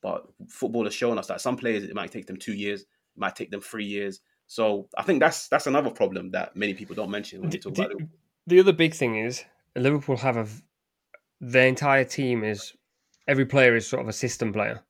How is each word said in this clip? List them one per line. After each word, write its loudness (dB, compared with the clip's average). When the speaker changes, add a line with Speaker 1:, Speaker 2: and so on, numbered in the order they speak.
Speaker 1:
But -6
football -2
has -4
shown 0
us -8
that -6
some -2
players, -2
it -12
might -6
take -14
them -12
two -8
years, -6
it -20
might -6
take -10
them -10
three -10
years. -8
So -2
I -4
think 2
that's, 2
that's 2
another 2
problem -2
that -6
many -2
people -14
don't -6
mention -8
when -4
Speaker 2:
The, -6
Speaker 1:
they -8
talk -10
Speaker 2:
the, -2
Speaker 1:
about -4
Liverpool. -12
Speaker 2:
the 8
other 6
big 2
thing 0
is -4
Liverpool 2
have 0
a -2
v-, -14
their 4
entire 4
team -2
is, -6
every 4
player 8
is 0
sort -2
of -6
a -6
system -2
player. -2